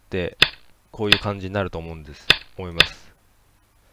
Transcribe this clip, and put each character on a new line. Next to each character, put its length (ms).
て、 280
こ 160
う 60
い 40
う 40
感 200
じ 100
に 40
な 80
る 80
と 80
思 160
う 20
ん 80
で 120
す、 120
思 100
い 60
ま 140
す。 260